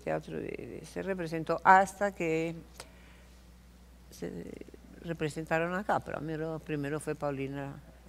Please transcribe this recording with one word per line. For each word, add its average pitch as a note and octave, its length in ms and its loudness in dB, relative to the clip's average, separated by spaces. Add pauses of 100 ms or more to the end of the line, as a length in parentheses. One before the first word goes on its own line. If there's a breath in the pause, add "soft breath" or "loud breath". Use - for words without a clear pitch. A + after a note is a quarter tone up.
teatro D#3+ 320 -4
de, D3+ 60 -6
de, - 420 -10
se F3 180 -8
representó E3 600 -2
hasta F#3+ 500 8
que E3 400 0 (1600 loud breath)
se - 200 -10 (720)
representaron E3 720 0
acá. F#3+ 260 2
Primero, D#3 600 -4
primero D3 400 -2
fue D3+ 140 -4
Paulina C#3 600 -4 (340)